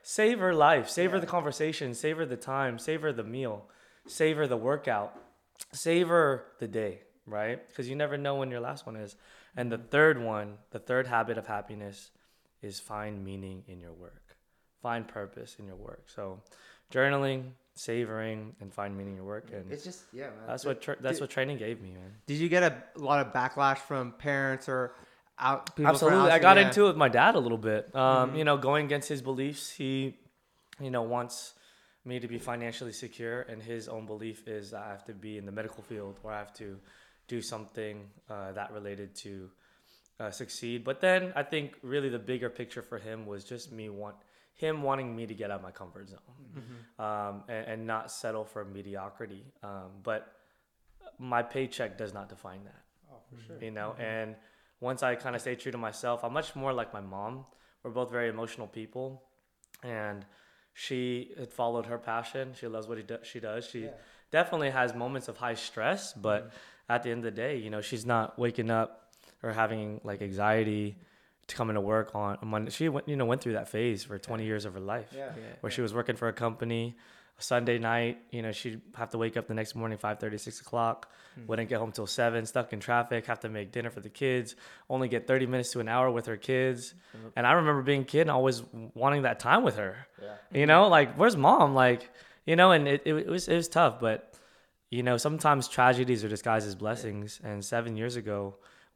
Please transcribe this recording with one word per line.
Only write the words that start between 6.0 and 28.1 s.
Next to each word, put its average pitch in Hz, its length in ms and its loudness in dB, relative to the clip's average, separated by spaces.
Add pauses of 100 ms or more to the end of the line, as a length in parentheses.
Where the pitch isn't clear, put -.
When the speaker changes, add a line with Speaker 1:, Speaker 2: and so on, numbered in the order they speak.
Speaker 1:
the 117 100 -6
day, 104 340 -4 (240)
right? 107 340 -4 (140)
'Cause 131 140 -8
you 135 80 -6
never 147 200 -2
know 139 200 -2
when 131 140 -2
your 120 100 -6
last 139 260 -8
one 113 100 -12
is. 107 200 -12 (400)
And 123 140 -2
the 113 80 -2
third 143 420 4
one, 104 380 -6 (120)
the 113 80 -12
third 127 280 -2
habit 113 320 0
of 104 80 -8
happiness 104 640 -10 (520)
is 98 180 -12
find 107 440 -8
meaning 95 420 -12
in 90 140 -18
your 85 120 -18
work, 87 380 -20 (520)
find 117 240 -4
purpose 110 520 -12
in 101 80 -14
your 95 100 -14
work. 107 300 -16
So 98 340 -12 (520)
journaling, 135 600 2 (220)
savoring, 110 840 -6
and 98 120 -16
find 101 240 -8
meaning 98 160 -8
in 95 40 -10
your 92 100 -14
work. 107 260 -10
And 95 200 -12
Speaker 2:
It's 147 120 -12
just, 180 280 -16
yeah, 135 140 -12
man. 117 60 -14 (140)
Speaker 1:
that's 127 160 -6
Speaker 2:
Did, 131 60 -4
Speaker 1:
what 131 140 -4
tra-, - 180 -6
that's 147 180 -2
Speaker 2:
did, 135 40 -6
Speaker 1:
what 135 80 -8
training 139 280 -2
gave 110 220 -6
me, 95 120 -14
man. 92 200 -16 (140)
Speaker 3:
did 147 120 -4
you 165 100 0
get 180 140 6
a 139 200 2 (160)
lot 143 260 2
of 110 80 -6
backlash 135 460 2
from 127 340 -4
parents 135 560 -2
or 127 260 -2 (440)
out-, 131 280 0 (100)
people 151 80 0
from - 20 8
Speaker 1:
Absolutely. 160 320 8
I - 60 8
Speaker 3:
outside? 165 180 10
Speaker 1:
got 190 140 12
Speaker 3:
Yeah. 196 100 10
Speaker 1:
into 208 180 6
it 202 40 10
with 165 80 4
my 147 120 8
dad 131 280 8
a - 40 6
little 117 180 0
bit. 107 360 0
Um, 131 360 6